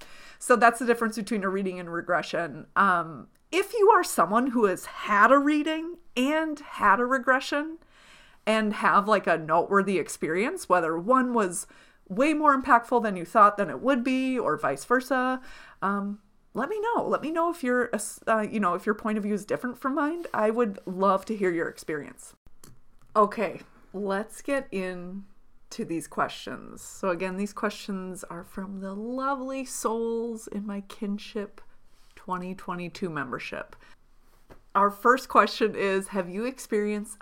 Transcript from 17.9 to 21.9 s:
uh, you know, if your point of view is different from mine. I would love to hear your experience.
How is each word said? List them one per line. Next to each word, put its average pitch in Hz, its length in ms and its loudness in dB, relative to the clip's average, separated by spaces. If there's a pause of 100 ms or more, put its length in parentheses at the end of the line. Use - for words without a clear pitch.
uh, 220 220 2
you 220 120 -2
know, 175 140 2
if 185 100 -6
your 208 100 0
point 214 220 -2
of 202 80 -4
view 208 100 -2
is 208 100 -4
different - 340 -4
from 269 160 -4
mine. 320 300 -2 (100)
I 214 160 2
would 220 340 0
love 190 420 0
to 226 100 -4
hear 196 140 0
your 165 180 -2
experience. - 640 -10 (840)